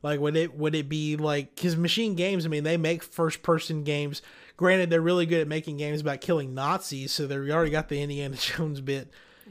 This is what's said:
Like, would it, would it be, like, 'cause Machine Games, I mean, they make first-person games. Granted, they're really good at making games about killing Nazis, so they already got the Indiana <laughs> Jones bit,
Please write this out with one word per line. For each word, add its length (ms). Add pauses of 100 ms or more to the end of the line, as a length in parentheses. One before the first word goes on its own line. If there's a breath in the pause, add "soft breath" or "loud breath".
Like, 160
would 180
it, 200
would 180
it 140
be, 280
like, 380
'cause 220
Machine 400
Games, 280
I 40
mean, 160
they 120
make 280
first-person 800
games. 380 (340 soft breath)
Granted, 340
they're 100
really 260
good 140
at 80
making 280
games 240
about 200
killing 320
Nazis, 600
so 160
they 80 (160)
already 180
got 180
the 140
Indiana 340
<laughs> 40
Jones 400
bit, 280 (420 soft breath)